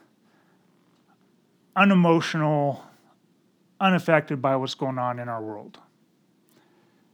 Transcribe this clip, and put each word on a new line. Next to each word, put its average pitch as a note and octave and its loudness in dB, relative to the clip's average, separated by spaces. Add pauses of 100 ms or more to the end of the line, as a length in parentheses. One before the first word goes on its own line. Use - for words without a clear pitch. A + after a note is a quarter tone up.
(1700)
unemotional, E3 2 (960)
unaffected D#3+ 0
by C3+ 0
what's C3 -6
going C3 -6
on B2 -4
in A#2+ -10
our A2+ -8
world. G#2+ -14 (1400)